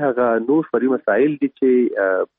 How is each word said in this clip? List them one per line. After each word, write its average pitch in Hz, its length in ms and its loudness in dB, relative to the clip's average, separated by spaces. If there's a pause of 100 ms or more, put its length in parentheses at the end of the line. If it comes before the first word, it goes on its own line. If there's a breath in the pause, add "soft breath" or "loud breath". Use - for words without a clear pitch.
هغه 123 360 0
نور 139 340 0
فرعي 117 140 0
مسایل 131 560 0
دي 139 60 -2
چې، 123 520 0
اه، 95 260 0 (120)